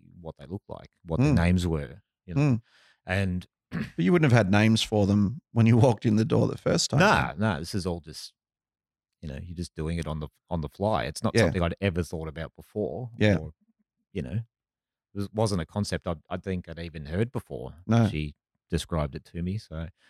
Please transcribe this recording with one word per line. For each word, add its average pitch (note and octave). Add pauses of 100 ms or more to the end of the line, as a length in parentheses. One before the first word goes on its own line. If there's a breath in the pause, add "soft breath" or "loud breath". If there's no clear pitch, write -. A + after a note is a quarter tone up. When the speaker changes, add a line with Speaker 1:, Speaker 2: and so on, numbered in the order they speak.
(220)
Speaker 1:
what D#2
they C#2+
looked F2+
like, - (140)
what E2
their C#3+
Speaker 2:
Mm. -
Speaker 1:
names F2
were, D2+ (220)
you F2
know. C#3+
Speaker 2:
Mm. B2+ (440 soft breath)
Speaker 1:
And F#2 (260)
Speaker 2:
But E3+
you F#3
wouldn't D#3+
have A#2+
had G2
names A2
for G#2
them G#2 (140)
when A#2
you A#2
walked A2+
in G#2+
the A2
door A2+
the -
first -
time. C3+
Speaker 1:
Nah, F#2+
nah, G2+
this E2
is F#2
all E2+
just, - (880)
you D#2+
know, C#2
you're F2
just E2+
doing E2
it D#2+
on D#2
the, D2+ (220)
on F2
the D2
fly. F#2+
It's -
not A2+
Speaker 2:
Yeah. A2+
Speaker 1:
something F2
I'd E2+
ever F2+
thought D#2+
about D2+
before G#2
Speaker 2:
Yeah. G#2
Speaker 1:
or, D#2 (580)
you F#2+
know, D2 (760)
it G2+
wasn't G2+
a D2+
concept F#2+
I, F2 (140)
I F2+
think F2+
I'd D#2+
even D#2+
heard F#2
before. C2+ (120)
Speaker 2:
No. A2+
Speaker 1:
She D2+ (340)
described D#2
it -
to F2
me, F#2
so. D#2+ (220 soft breath)